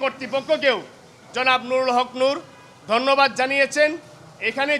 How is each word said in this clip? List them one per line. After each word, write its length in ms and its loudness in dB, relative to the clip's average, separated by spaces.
কর্তৃপক্ষকেও 760 -2
জনাব 340 2
নুরুল 280 0
হক 120 0
নূর 160 2
ধন্যবাদ 420 4
জানিয়েছেন। 500 2
এখানে 300 -2